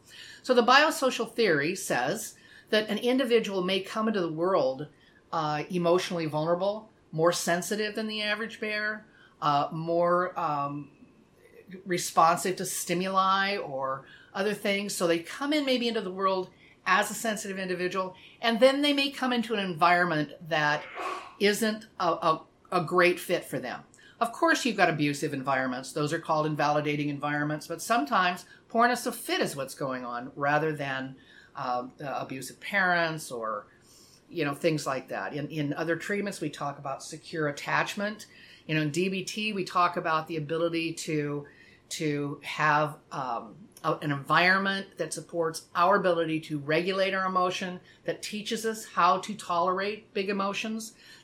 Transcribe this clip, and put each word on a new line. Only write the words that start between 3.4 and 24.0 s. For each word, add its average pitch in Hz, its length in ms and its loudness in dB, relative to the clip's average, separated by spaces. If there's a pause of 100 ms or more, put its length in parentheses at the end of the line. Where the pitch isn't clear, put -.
may 185 180 2
come 220 280 -2
into 202 120 0
the 165 120 -2
world, 156 560 0 (440)
uh, 151 380 -2
emotionally 175 560 2
vulnerable, 175 640 -2 (220)
more 165 200 4
sensitive 208 640 -2
than 220 140 -4
the 214 140 -4
average 214 380 -4
bear, 214 460 -4 (340)
uh, 147 300 2
more, 175 680 2
um, 143 520 -2 (960)
responsive 175 680 4
to 190 80 -6
stimuli 190 920 0
or 135 500 -6 (280)
other 202 200 0
things. 202 400 -2
So 185 120 0
they 170 120 4
come 277 340 -6
in 294 140 2
maybe 240 220 2
into 220 120 -2
the 185 100 -6
world 190 400 0 (360)
as 196 240 4
a 208 40 -6
sensitive 202 440 -4
individual, 185 560 -2 (260)
and 226 180 0
then 269 240 8
they 294 120 4
may 277 160 2
come 254 220 -2
into 233 220 0
an 202 60 0
environment 175 720 2 (160)
that 151 340 2 (560)
isn't 214 480 2 (140)
a, 185 60 2
a, 165 360 2 (300)
a 175 120 2
great 175 360 4
fit 170 240 -2
for 143 140 -6
them. 113 220 -8 (400)